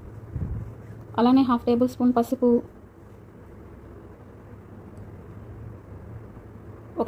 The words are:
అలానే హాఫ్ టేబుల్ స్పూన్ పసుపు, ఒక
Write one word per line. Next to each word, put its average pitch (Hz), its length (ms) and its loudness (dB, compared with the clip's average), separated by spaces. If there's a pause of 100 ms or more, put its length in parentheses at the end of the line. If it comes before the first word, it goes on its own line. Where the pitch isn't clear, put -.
(1200)
అలానే 254 280 8
హాఫ్ 240 220 2
టేబుల్ 240 240 4
స్పూన్ 247 240 4
పసుపు, 240 320 4 (4000)
ఒక 233 60 -2